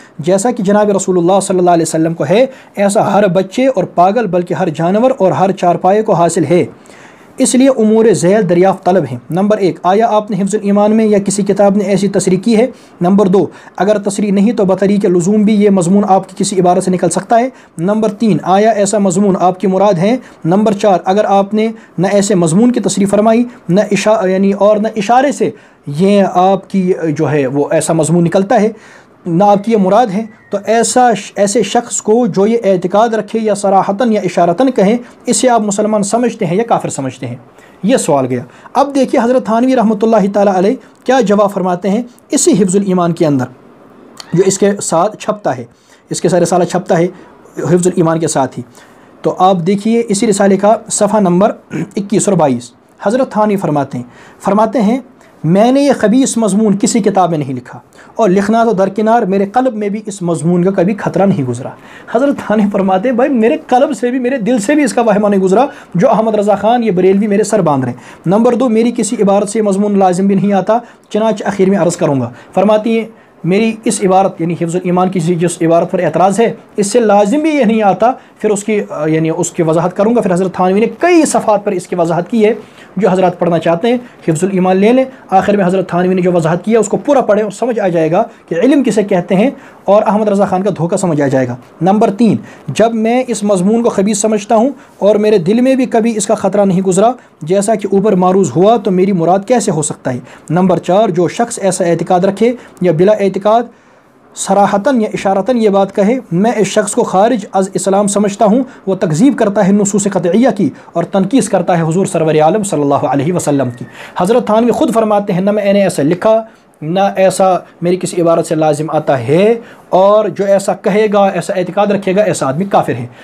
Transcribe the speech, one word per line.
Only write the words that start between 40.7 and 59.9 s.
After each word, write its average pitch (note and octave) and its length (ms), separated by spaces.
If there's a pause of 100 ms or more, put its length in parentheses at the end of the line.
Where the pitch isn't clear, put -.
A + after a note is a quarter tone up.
क्या C4 160
जवाब G3+ 280
फरमाते F#3 380
हैं A3+ 160 (280)
इसी D#4+ 200
हिफ्ज़ुल G3 340
ईमान F3+ 260
के E3 120
अंदर, C#3 220 (880)
जो F3 80
इसके G3 300 (100)
साथ F3+ 380
छपता G3+ 320
है, A#2+ 140 (440)
इसके D#3+ 180
साथ F3 120
रिसाला E3+ 260
छपता F#3+ 300
है E3+ 100 (540)
हिफ्ज़ुल F3 380
ईमान E3 220
के D#3+ 80
साथ C3+ 300
ही। B2 60 (600)
तो - 60 (100)
आप F#3 220
देखिए G#3 400
इसी G#3+ 240
रिसाले G3+ 320
का G#3 200 (120)
सफ़ा G#3+ 320
नंबर F#3+ 320 (440)
इक्कीस G3 300
और G3 80
बाईस, C3+ 360 (280)
हज़रत B3+ 360
थानवी G#3+ 220
फरमाते D3 400
हैं, A#2+ 80 (340)
फरमाते A3 400
हैं, A#3 220 (420)
"मैंने A3 360
ये C#4+ 140
खबीस A#3 440
मजमून G#3 360
किसी G3+ 280
किताब F#3 280
में E3+ 80
नहीं C#3 160
लिखा B2 260 (380)
और A3 120
लिखना G3+ 340
तो A3+ 100
दरकिनार G#3+ 520
मेरे G3 220
कल्ब B3+ 260
में G#3 180